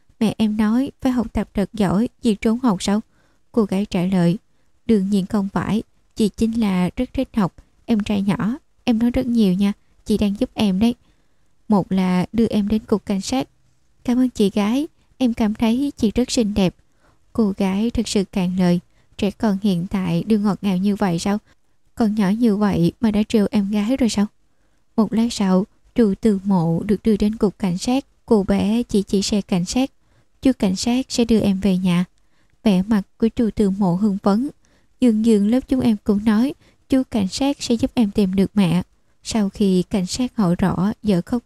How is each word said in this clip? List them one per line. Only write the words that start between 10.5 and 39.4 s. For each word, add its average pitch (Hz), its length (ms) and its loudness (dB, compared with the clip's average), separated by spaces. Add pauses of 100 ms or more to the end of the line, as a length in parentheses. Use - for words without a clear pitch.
em 190 260 0
đấy." 233 160 2 (720)
"Một 202 240 2
là 185 420 0
đưa 220 140 2
em 202 200 -2
đến 220 180 0
cục 202 200 -2
cảnh 196 160 -4
sát." 262 260 -4 (560)
"Cảm 240 140 0
ơn 254 120 2
chị 202 200 0
gái, 226 380 -2 (300)
em 240 160 0
cảm 220 200 0
thấy 247 440 -2
chị 208 140 0
rất 247 200 -2
xinh 208 220 0
đẹp." 196 220 2 (580)
Cô 208 240 0
gái 202 320 -2
thật 226 180 -4
sự 196 160 0
cạn 185 360 -2
lời, 180 200 4 (380)
"Trẻ 196 140 -2
con 202 300 -2
hiện 190 280 -2
tại 175 340 -2
đều 214 160 0
ngọt 202 220 0
ngào 190 160 0
như 196 180 0
vậy 175 240 0
sao? 202 180 -2 (580)
Con 214 200 0
nhỏ 202 140 2
như 220 260 2
vậy 180 360 2 (100)
mà 226 100 2
đã 214 120 2
trêu 208 280 2
em 202 200 0
gái 214 260 -2
rồi 233 120 2
sao?" 208 160 0 (720)
Một - 180 -2
lát 233 200 0
sau, 190 320 0 (300)
Chu 214 260 2
Tư 202 220 0
Mộ 170 400 0
được 202 200 -2
đưa 214 140 2
đến 214 180 0
cục 208 240 -2
cảnh 180 180 -4
sát. 254 280 -2 (200)
Cô 208 180 2
bé 202 400 0
chỉ 202 200 0
chỉ 196 180 -2
xe 202 200 -2
cảnh 180 240 -2
sát, 262 260 -2 (500)
"Chú 269 180 2
cảnh 190 160 0
sát 240 340 -2
sẽ 233 160 0
đưa 226 140 2
em 190 200 0
về 190 180 2
nhà." 180 280 0 (580)
Vẻ 190 240 2
mặt 214 140 2 (160)
của 226 100 0
Chu 220 280 -2
Tư 202 140 2
Mộ 190 260 0
hưng 196 220 0
phấn, 220 320 0 (500)
"Dương 220 260 2
Dương 208 220 4
lớp 247 200 2
chúng 262 120 0
em 240 240 2
cũng 208 220 0
nói, 233 280 2 (360)
chú 262 220 2
cảnh 202 160 -2
sát 277 320 -2
sẽ - 160 -2
giúp 233 180 -2
em 214 180 0
tìm 196 240 0
được 190 180 0
mẹ." 180 300 2 (400)
Sau 208 260 -2